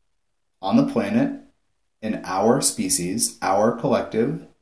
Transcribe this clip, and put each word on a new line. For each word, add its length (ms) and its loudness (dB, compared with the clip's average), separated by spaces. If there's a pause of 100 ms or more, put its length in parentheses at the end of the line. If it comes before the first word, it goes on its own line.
(600)
on 140 0
the 160 4
planet, 480 0 (640)
in 240 -6
our 340 2
species, 840 -2
our 300 2
collective 760 -2 (140)